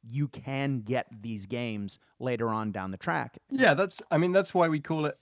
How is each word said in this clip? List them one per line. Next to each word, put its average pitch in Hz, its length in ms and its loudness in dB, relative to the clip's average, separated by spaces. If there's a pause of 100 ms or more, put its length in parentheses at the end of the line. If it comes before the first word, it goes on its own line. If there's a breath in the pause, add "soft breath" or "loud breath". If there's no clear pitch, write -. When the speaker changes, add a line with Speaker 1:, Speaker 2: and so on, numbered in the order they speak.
Speaker 1:
you 135 220 -2
can 135 540 -2
get 117 260 -2 (160)
these 107 240 -8
games 110 540 -6 (180)
later 120 300 -2
on 107 240 -2
down 95 180 -6
the 95 60 -6
track. 160 420 -4 (120)
Speaker 2:
Yeah, 254 240 6
that's, 190 360 0
I 156 80 4
mean, 180 140 2
that's 190 200 4
why 175 160 6
we 156 120 2
call 156 260 0
it 143 160 -4